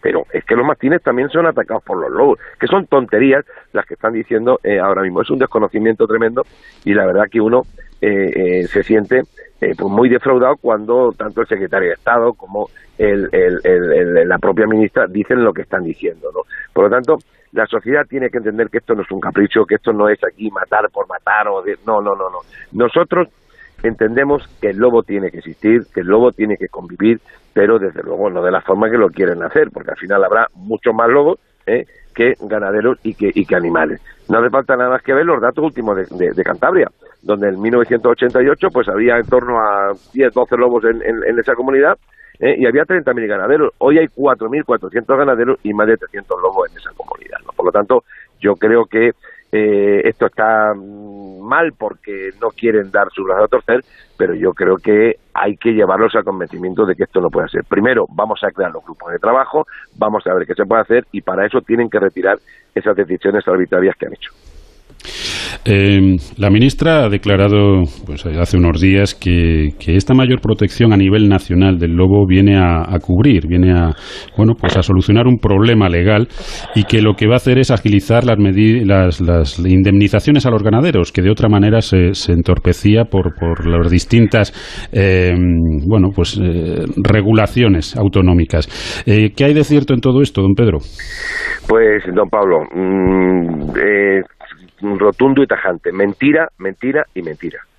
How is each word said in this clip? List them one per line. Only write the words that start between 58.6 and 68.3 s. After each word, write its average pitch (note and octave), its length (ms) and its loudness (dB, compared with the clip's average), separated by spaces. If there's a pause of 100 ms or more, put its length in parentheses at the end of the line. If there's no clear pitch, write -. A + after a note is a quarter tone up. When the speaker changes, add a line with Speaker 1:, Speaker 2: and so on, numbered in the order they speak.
Speaker 1:
los D#2+ 120 -14
grupos E2+ 280 -18
de E2+ 80 -6
trabajo, C3 460 0 (320)
vamos G#2+ 300 -2
a F2+ 60 -2
ver F2 140 -2
qué - 60 -6
se - 100 -2
puede A2 200 0
hacer B2 280 0
y G2+ 100 -8
para F#2 240 -2
eso A#2+ 140 -2
tienen A#2 300 -2
que G#2+ 100 -2
retirar F#2+ 380 -2 (360)
esas G2+ 220 -2
decisiones F#2+ 520 -2
arbitrarias F#2 520 0
que - 60 -6
han - 80 -12
hecho. - 180 -20 (1300)
Speaker 2:
Eh, G2 520 4 (200)
la G2+ 120 0
ministra C#3 540 2
ha A2 60 0
declarado, G2+ 720 2 (220)
pues, D2 200 -14
hace E2+ 320 -2